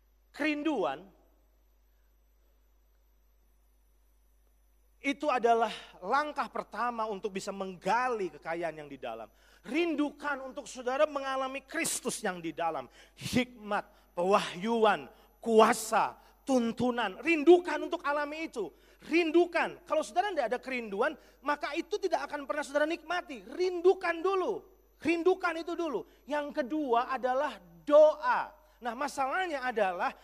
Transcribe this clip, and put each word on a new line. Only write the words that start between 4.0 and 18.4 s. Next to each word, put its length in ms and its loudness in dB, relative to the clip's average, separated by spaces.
itu 240 -2
adalah 440 2
langkah 480 -2
pertama 560 -6
untuk 320 -6
bisa 160 -8
menggali 800 -2
kekayaan 480 -6
yang 80 -14
di 80 -14
dalam. 320 -10
Rindukan 800 -2
untuk 240 -12
saudara 400 0
mengalami 640 -4
Kristus 560 -4
yang 160 -4
di 80 -6
dalam. 400 -6
Hikmat, 1040 -6
pewahyuan, 880 2
kuasa, 800 4
tuntunan. 720 0
Rindukan 640 6
untuk 160 -6
alami 480 -4